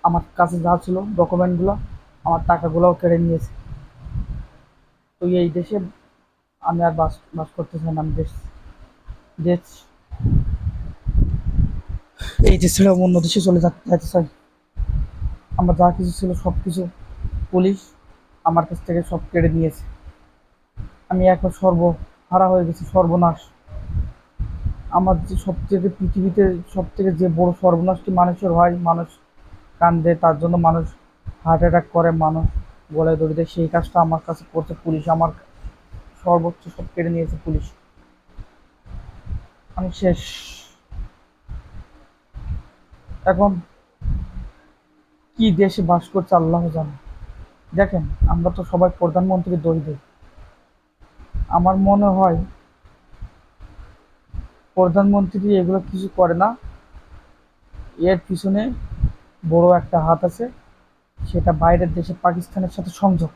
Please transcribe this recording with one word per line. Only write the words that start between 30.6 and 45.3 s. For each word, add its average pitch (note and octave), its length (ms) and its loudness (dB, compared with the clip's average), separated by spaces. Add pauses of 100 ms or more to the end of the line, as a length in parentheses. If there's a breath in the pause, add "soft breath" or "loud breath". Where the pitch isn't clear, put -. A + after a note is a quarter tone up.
মানুষ E3 180 2 (580)
হার্ট E3 200 4
অ্যাটাক E3+ 220 4 (100)
করে, E3+ 140 4 (160)
মানুষ D#3+ 200 0 (500)
গলায় E3 240 2
দড়ি D#3 180 0
দেয়, E3 160 -2
সেই E3+ 200 -2
কাজটা E3+ 320 0
আমার D#3+ 220 -2
কাছে E3 160 -10 (100)
করছে D#3+ 200 -6 (100)
পুলিশ। D#3+ 200 -4 (120)
আমার E3 160 0 (880)
সর্বোচ্চ F3 420 0 (120)
সব F3 180 -12
কেড়ে E3+ 220 -4
নিয়েছে E3 200 -4 (100)
পুলিশ, D#3 200 -4 (2000)
আমি F3+ 140 -4 (100)
শেষ। F3+ 200 2 (3000)
এখন G3 200 2 (1900)